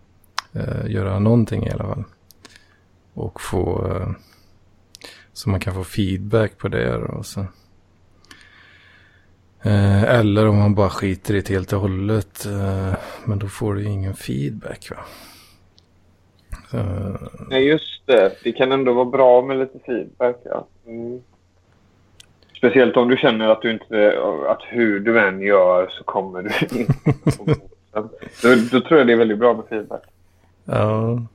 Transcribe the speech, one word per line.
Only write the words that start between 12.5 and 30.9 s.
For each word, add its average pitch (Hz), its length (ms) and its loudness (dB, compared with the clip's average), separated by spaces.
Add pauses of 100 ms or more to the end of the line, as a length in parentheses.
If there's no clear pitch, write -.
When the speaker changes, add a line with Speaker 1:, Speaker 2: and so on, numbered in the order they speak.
Speaker 1:
men 107 140 -2
då 101 100 -6
får 104 260 -4
du 101 80 -4
ju 104 80 -6
ingen 98 240 -6
feedback, - 760 -8
va? - 60 -12 (1700)
Så. 127 60 -8 (720)
Speaker 2:
Nej, 131 140 2
just 151 420 -2
det. 101 260 6 (120)
Det 120 80 -2
kan 131 200 0
ändå 131 200 2
vara 123 120 2
bra 123 380 6
med 135 160 -4
lite 131 280 -6
feedback, 123 580 -4
ja. - 220 -8 (200)
Mm. 117 340 -12 (1400)
Speciellt 123 400 4
om 123 120 4
du 127 80 4
känner 113 320 2
att 110 140 4
du 117 100 -2
inte, 104 460 2 (300)
att 110 140 0
hur 110 380 0
du 113 280 2
än 95 120 -6
gör 92 480 4 (100)
så - 60 -18
kommer 92 380 -6
du 104 360 -4
<laughs> - 0 -
inte 117 140 0 (440)
på - 80 -18
båten. 151 180 -2 (800)
Då, 123 120 8 (180)
då 127 140 2
tror 165 120 6
jag 131 80 6
det 120 60 6
är 113 40 6
väldigt 110 220 2
bra 117 160 4
med 110 140 -8
feedback. 110 340 -8 (600)
Speaker 1:
Ja. 113 580 -2 (120)